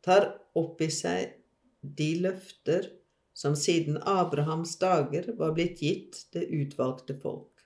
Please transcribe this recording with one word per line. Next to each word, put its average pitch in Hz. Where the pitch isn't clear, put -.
tar 190
opp -
i 156
seg -
de 151
løfter 185
som 143
siden 156
Abrahams 165
dager 175
var 156
blitt 175
gitt -
det 170
utvalgte 143
folk. -